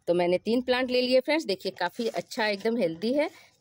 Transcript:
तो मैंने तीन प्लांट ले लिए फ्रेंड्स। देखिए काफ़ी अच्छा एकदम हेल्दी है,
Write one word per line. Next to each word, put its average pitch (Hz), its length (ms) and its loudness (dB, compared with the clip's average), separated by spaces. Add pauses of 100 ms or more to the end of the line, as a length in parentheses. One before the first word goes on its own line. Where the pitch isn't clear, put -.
तो 175 60 0
मैंने 175 260 2
तीन 233 220 0
प्लांट 247 300 -2
ले 247 100 2
लिए 254 180 4
फ्रेंड्स। 302 260 0
देखिए 190 280 -4
काफ़ी 185 360 -4
अच्छा - 380 -4
एकदम 214 300 -2
हेल्दी 180 360 -2
है, 302 160 2 (320)